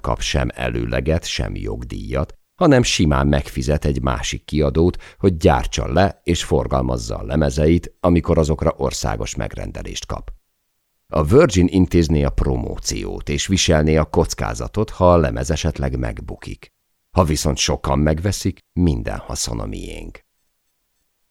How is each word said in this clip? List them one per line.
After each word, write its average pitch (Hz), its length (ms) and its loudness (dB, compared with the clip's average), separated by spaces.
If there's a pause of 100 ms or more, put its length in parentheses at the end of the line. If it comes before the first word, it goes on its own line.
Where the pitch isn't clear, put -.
kap 60 200 -4
sem 65 340 -2
előleget, 62 720 -2
sem 50 320 -6
jogdíjat, 52 800 -8 (200)
hanem 143 280 6
simán 71 440 2
megfizet 71 580 0
egy 67 180 -2
másik 62 420 -4
kiadót, 76 580 0 (160)
hogy 95 180 2
gyártsa 76 560 0
le 92 300 2
és - 220 -2
forgalmazza 62 720 -2
a 50 80 -10
lemezeit, 76 760 2
amikor 85 380 2
azokra 76 380 0
országos 58 580 -4
megrendelést 50 720 -10
kap. - 260 -8 (800)
A 78 120 2
Virgin 98 440 6
intézné 82 560 4
a 65 60 0
promóciót, - 1000 -4
és 71 180 -2
viselné 78 500 4
a 78 80 4
kockázatot, 62 840 -2
ha 90 220 4
a 87 40 8
lemez 65 340 0
esetleg 69 480 -2
megbukik. - 720 -10 (380)
Ha - 140 2
viszont 73 320 0
sokan 69 420 -2
megveszik, 82 600 0 (140)
minden 57 460 0
haszon 58 420 -8
a 52 60 -8
miénk. 87 540 -14 (1120)